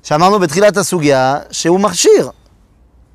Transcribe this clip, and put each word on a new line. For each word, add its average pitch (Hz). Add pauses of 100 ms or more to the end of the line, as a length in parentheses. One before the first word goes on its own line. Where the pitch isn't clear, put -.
שאמרנו 185
בתחילת 180
הסוגיה 143 (120)
שהוא 175
מכשיר. 202 (840)